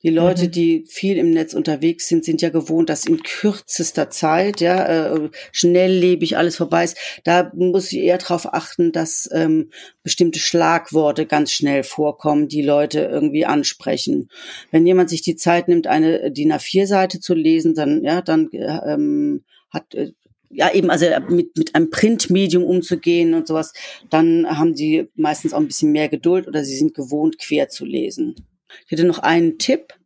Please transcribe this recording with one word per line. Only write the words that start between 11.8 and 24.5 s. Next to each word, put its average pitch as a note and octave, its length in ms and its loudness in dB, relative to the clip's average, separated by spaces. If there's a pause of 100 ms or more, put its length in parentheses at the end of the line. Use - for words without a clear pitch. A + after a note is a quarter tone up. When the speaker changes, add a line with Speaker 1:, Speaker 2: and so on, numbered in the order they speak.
Speaker 1:
vorkommen, D3 680 -2
die D3 120 -2
Leute D3 380 2
irgendwie D3+ 460 0
ansprechen. - 840 -2 (400)
Wenn D#3+ 160 4
jemand F3+ 240 4
sich D#3+ 140 -6
die E3 140 -2
Zeit F3 320 0
nimmt, E3+ 180 2
eine D#3+ 420 2
din D3 220 -2
A D3+ 80 -2
vier G3 260 0
Seite F#3+ 340 0
zu - 140 -4
lesen, D#3+ 400 2
dann, D3+ 300 0
ja, E3 180 0
dann, D#3+ 300 0
äh, - 420 -6
ähm, D3 500 -2 (280)
hat, - 240 -12
äh, - 160 -6 (440)
ja, E3 160 2
eben, F3+ 200 2
also E3+ 160 2 (220)
mit, F3 280 0
mit - 160 -2
einem D#3+ 160 2
Printmedium F#3 720 2
umzugehen E3+ 680 0
und D#3+ 140 -2
sowas, D#3+ 260 -4 (380)
dann E3 360 4
haben D#3 280 0